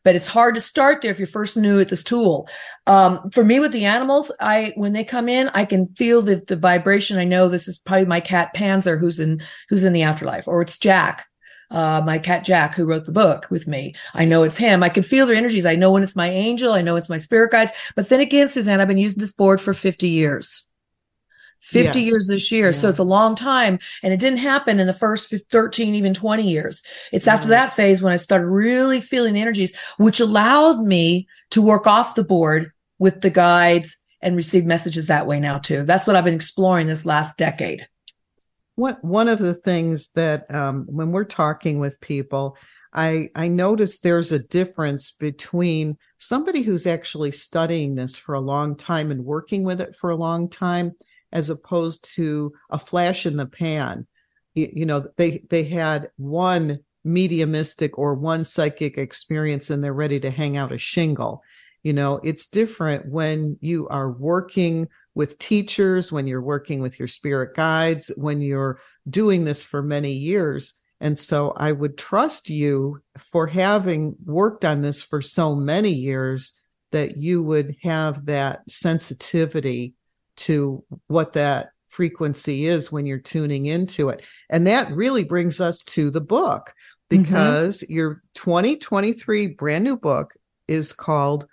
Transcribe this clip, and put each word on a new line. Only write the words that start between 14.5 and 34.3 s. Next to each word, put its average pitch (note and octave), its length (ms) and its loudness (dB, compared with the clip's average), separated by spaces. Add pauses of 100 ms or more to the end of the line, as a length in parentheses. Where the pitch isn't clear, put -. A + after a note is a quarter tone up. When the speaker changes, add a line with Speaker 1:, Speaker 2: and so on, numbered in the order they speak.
Speaker 1:
him. G3+ 280 4
I F3 40 4
can F#3 140 2
feel C4+ 240 4
their A#3 80 4
energies. A3 320 2
I E3 80 4
know F#3 160 6
when G3 140 4
it's F#3+ 100 -6
my F3 160 0
angel. A3+ 420 0
I F#3 100 2
know E3+ 120 0
it's E3+ 160 -2
my D#3+ 80 -4
spirit A3+ 320 2
guides. A3 220 4 (240)
But G3+ 120 -2
then C4 120 6
again, C#4+ 260 4
Suzanne, G#3 340 2
I've F#3+ 60 4
been G3 100 2
using G3+ 240 0
this G#3 120 -6
board G3 280 6
for G3 140 -2
fifty F#3 340 -2
years. D#3 540 0 (960)
Fifty - 440 2
Speaker 2:
Yes. A3+ 80 2
Speaker 1:
years G#3 180 2
this G3 240 -2
year. G#3 200 4
So - 140 0
Speaker 2:
Yeah. G3 40 4
Speaker 1:
it's F3 100 0
a F#3 40 4
long G#3+ 300 4
time. A#3+ 460 0 (240)
And F#3+ 80 2
it F#3 80 0
didn't C4 180 2
happen C4+ 400 2
in F#3+ 80 4
the F#3 60 0
first G#3+ 360 -2
fif-, G#3 220 -8
thirteen, A3 460 2
even G3 180 0
twenty G#3+ 340 -2
years. - 360 -4 (260)
It's - 160 2
after A3 220 4
Speaker 2:
Right. A3+ 80 8
Speaker 1:
that B3+ 160 4
phase G3 280 6
when F#3 120 2
I F3 40 2
started F3 300 2
really B3 540 2
feeling A#3 340 0
the G#3 60 0
energies, G3+ 340 -2 (220)
which G#3+ 240 4
allowed A#3 580 4
me F3+ 480 2 (240)
to A3 100 4
work G#3+ 280 6
off A#3 260 4
the A3 80 0
board D#3+ 480 2 (300)
with F#3+ 220 2
the F#3+ 80 4
guides F3 640 4 (260)
and F3+ 140 0